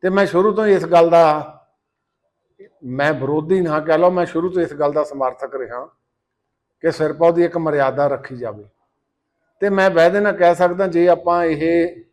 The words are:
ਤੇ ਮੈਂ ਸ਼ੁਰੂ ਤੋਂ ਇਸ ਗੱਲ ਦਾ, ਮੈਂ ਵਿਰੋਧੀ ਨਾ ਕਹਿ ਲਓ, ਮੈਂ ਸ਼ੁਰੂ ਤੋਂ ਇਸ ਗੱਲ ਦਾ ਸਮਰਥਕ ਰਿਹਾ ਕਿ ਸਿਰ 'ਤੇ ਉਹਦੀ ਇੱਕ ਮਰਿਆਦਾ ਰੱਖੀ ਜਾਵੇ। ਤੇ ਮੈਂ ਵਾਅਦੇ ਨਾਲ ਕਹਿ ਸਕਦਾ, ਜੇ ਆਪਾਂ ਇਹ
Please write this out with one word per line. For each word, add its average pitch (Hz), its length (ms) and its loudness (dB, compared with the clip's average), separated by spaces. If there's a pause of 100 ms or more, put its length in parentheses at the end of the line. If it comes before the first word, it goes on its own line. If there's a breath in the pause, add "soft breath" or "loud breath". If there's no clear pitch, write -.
ਤੇ 185 60 0
ਮੈਂ 196 180 2
ਸ਼ੁਰੂ 185 260 2
ਤੋਂ 214 140 0
ਇਸ 196 200 2
ਗੱਲ 170 240 4
ਦਾ, 170 120 6 (1600)
ਮੈਂ 139 300 -2
ਵਿਰੋਧੀ 151 460 -2
ਨਾ 156 200 -2
ਕਹਿ 156 180 0
ਲਓ, 180 120 4
ਮੈਂ 175 160 -2
ਸ਼ੁਰੂ 170 220 -4
ਤੋਂ 180 140 -2
ਇਸ 147 120 -6
ਗੱਲ 147 180 -2
ਦਾ 151 120 -2
ਸਮਰਥਕ 135 520 -8
ਰਿਹਾ 123 280 -12 (1000)
ਕਿ 165 60 0
ਸਿਰ 156 220 -4
'ਤੇ 160 140 0
ਉਹਦੀ 170 180 2
ਇੱਕ 170 140 -4
ਮਰਿਆਦਾ 143 500 -2
ਰੱਖੀ 135 280 -8
ਜਾਵੇ। 107 280 -12 (1000)
ਤੇ 196 80 -2
ਮੈਂ 190 200 2
ਵਾਅਦੇ 175 300 4
ਨਾਲ 208 160 0
ਕਹਿ 175 180 4
ਸਕਦਾ, 180 320 0
ਜੇ 170 220 2
ਆਪਾਂ 175 360 0
ਇਹ 165 680 -2